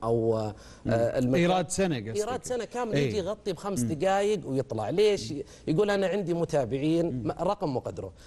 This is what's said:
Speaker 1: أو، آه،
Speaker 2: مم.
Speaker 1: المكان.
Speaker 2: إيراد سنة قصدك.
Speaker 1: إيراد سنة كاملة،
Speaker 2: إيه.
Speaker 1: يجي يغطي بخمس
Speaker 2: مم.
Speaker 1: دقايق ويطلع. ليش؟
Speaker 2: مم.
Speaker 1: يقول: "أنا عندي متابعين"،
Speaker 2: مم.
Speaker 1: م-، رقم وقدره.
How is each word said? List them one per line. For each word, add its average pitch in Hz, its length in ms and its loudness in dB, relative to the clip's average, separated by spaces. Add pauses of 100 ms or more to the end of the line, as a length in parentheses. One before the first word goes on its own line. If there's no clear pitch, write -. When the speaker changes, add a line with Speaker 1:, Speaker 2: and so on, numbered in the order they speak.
Speaker 1:
أو، 113 340 2
آه، 107 180 -4 (300)
Speaker 2:
مم. 110 80 0
Speaker 1:
المكان. 123 480 2
Speaker 2:
إيراد 180 280 2
سنة 185 260 0
قصدك. 110 200 -6
Speaker 1:
إيراد 247 300 -4
سنة 240 200 -4
كاملة، 240 320 -2
Speaker 2:
إيه. 143 100 2
Speaker 1:
يجي 117 100 -2
يغطي 196 360 -4
بخمس 175 300 -2
Speaker 2:
مم. 117 40 0
Speaker 1:
دقايق 190 600 0
ويطلع. 117 420 -2
ليش؟ 190 420 2
Speaker 2:
مم. - 120 -6 (240)
Speaker 1:
يقول: 202 220 4
"أنا 196 180 2
عندي 175 260 -2
متابعين"، 156 720 0
Speaker 2:
مم. 127 220 -4
Speaker 1:
م-، 170 40 0
رقم 170 440 -2
وقدره. 101 360 -6 (160)